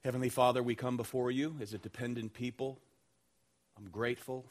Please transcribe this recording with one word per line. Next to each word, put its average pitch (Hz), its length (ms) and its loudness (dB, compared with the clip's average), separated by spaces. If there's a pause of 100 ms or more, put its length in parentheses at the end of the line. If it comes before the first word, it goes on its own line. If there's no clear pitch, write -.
Heavenly 127 260 2
Father, 123 320 6
we 120 140 2
come 127 220 0
before 123 340 0
you 147 280 0
as 104 140 -6
a 101 60 -6
dependent 117 560 -6
people. 131 440 -4 (960)
I'm 104 140 -16
grateful, 120 600 -2